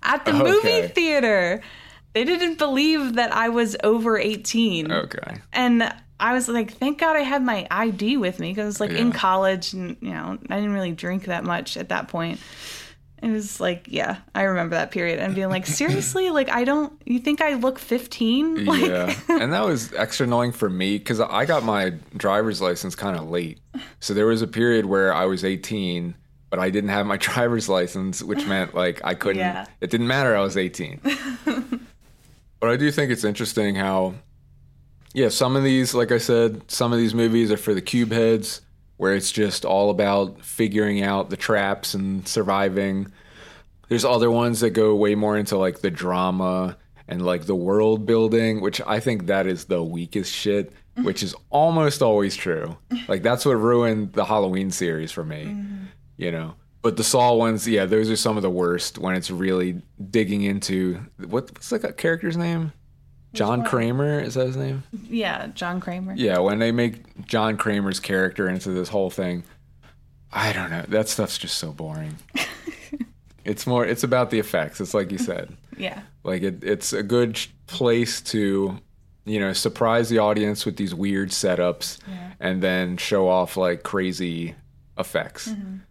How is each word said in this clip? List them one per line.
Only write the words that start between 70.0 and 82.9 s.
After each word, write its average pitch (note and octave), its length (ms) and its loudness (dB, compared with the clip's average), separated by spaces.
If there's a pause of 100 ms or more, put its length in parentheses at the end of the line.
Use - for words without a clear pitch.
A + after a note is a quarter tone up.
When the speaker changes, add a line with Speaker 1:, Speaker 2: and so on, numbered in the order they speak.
Speaker 2:
I G#2+ 220 -2
don't F#2 160 -6
know. E2 180 -6
That G#2+ 220 0
stuff's - 280 -2
just - 200 -6
so D#2+ 160 -6
boring. D#3 420 -10 (180)
Speaker 1:
<laughs> C#4 120 -2 (1000)
Speaker 2:
It's G#2 200 -6
more, B2 200 2
it's A#2 180 -2
about B2+ 260 2
the A2+ 100 2
effects. E2 420 -2
It's F#2 120 -8
like G2 160 0
you F#2+ 80 -6
said. F2 380 -6 (220)
Speaker 1:
Yeah. F#3+ 240 -8 (220)
Speaker 2:
Like, - 180 -2
it, F#2+ 240 -4
it's G2 260 -2
a G2+ 100 -2
good A2+ 360 2
sh-, - 100 -6 (200)
place A#2 560 0
to, G2 540 0 (460)
you G#2+ 160 -2
know, F#2+ 140 0
surprise A2+ 560 2
the A#2 80 4
audience G#2 480 2
with G2+ 100 -4
these F#2+ 180 -4
weird G2 360 -2
setups F2+ 680 0 (120)
Speaker 1:
Yeah. F2+ 320 -14
Speaker 2:
and F#2 200 -2
then F#2 360 0